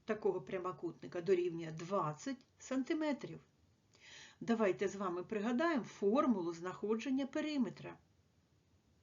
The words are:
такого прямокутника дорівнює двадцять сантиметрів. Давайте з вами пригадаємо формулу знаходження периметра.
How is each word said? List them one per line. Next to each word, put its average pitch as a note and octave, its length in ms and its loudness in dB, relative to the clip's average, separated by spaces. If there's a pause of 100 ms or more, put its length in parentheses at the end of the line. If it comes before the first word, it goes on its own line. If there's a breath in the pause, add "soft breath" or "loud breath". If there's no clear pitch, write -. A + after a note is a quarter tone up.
такого G3+ 360 0
прямокутника F3+ 800 -6
дорівнює E3+ 520 2
двадцять E3+ 760 -2 (120)
сантиметрів. C4 840 -2 (1000 loud breath)
Давайте G3 480 4
з G3 80 -2
вами F3+ 280 -2
пригадаємо B3 600 2
формулу G3+ 720 2
знаходження A3 720 -2
периметра. C#4 720 -2 (1040)